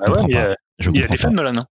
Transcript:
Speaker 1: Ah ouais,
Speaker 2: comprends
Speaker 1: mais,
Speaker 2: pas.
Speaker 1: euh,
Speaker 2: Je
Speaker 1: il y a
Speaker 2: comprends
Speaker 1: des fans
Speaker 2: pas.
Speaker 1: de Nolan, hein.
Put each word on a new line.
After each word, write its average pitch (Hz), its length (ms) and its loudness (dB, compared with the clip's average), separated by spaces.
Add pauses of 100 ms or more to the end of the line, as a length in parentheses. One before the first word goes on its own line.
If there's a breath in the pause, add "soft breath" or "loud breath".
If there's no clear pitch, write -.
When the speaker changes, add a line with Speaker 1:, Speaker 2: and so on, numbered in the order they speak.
Speaker 1:
Ah 98 60 0
ouais, - 40 2
Speaker 2:
comprends 196 160 2
Speaker 1:
mais, 135 60 0
Speaker 2:
pas. 120 60 0 (100)
Speaker 1:
euh, 95 40 -2 (260)
Speaker 2:
Je - 120 0
Speaker 1:
il 147 60 2
y - 20 4
a 127 80 0
Speaker 2:
comprends 117 60 -2
Speaker 1:
des - 40 -2
fans - 120 -2
Speaker 2:
pas. - 20 2
Speaker 1:
de 220 60 2
Nolan, 131 240 0
hein. 127 40 -10 (120)